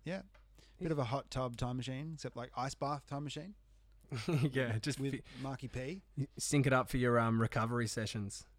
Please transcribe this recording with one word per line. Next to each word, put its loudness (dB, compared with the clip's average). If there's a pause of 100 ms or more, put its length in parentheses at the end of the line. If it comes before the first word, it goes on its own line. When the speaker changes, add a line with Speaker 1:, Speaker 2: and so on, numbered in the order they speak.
Speaker 1:
Yeah. -4 (580)
Bit -2
of 2
a 0
hot -2
tub -2
time -2
machine, -6
except, -10
like, -10
ice -4
bath -4
time -6
machine. -10 (560)
Speaker 2:
<laughs> 2
Yeah, 2
just -2
Speaker 1:
With 0
Speaker 2:
fi- -6 (200)
Speaker 1:
Marky -6
P. -6 (360)
Speaker 2:
sync 4
it 6
up 4
for 0
your, 6
um, 6
recovery 2
sessions. -4 (140)